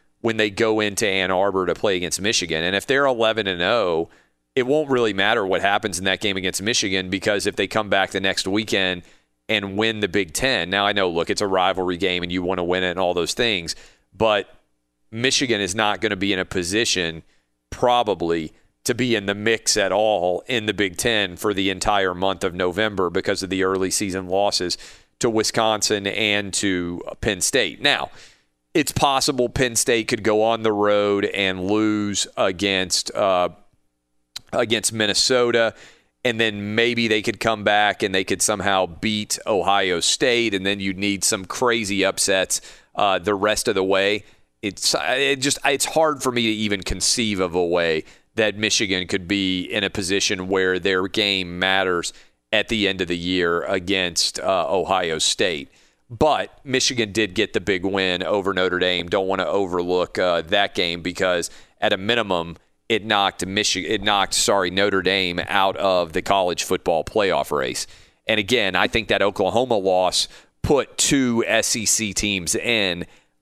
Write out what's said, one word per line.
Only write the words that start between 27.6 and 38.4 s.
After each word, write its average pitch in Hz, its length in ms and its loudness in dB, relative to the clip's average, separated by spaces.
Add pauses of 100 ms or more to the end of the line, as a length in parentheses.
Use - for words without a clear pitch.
Now, 117 280 0 (640)
it's 151 180 0
possible 135 560 2
Penn 117 300 -2
State 117 320 0
could 110 120 -2
go 107 220 2
on 113 200 0
the 110 100 2
road 104 500 2
and 95 420 0
lose 104 680 0
against, 95 800 0
uh, 92 340 2 (1040)
against 113 400 0
Minnesota, 113 840 2 (520)
and 117 120 0
then 104 380 -2
maybe 117 320 2
they 107 140 2
could 101 180 -4
come 110 240 0
back 104 400 2
and 95 100 0
they 95 120 0
could 95 160 -2